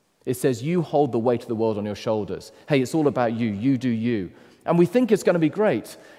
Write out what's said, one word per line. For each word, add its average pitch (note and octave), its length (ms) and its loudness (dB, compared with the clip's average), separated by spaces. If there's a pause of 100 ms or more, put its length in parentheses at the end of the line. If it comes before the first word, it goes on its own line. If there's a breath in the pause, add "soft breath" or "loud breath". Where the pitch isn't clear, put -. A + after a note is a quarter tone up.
(260)
It B2+ 80 -2
says, A#2+ 280 -2
"You E3+ 200 0
hold D3 280 0
the A#2+ 80 0
weight A#2+ 220 2
of - 80 -18
the A#2+ 60 -2
world A2 240 0
on G#2 80 -6
your G#2 80 -4
shoulders. G2 580 -4 (160 loud breath)
Hey, C#3 140 2
it's B2 120 -4
all D#3 140 4
about A#2 240 0
you. A#2 160 -2
You A#2 300 0
do B2+ 100 -2
you." A2+ 420 -2 (360 loud breath)
And E3+ 120 2
we F3 60 6
think A#3 260 2
it's G3+ 120 2
gonna F3+ 160 2
be D#3 100 2
great. E3+ 480 -2 (220 loud breath)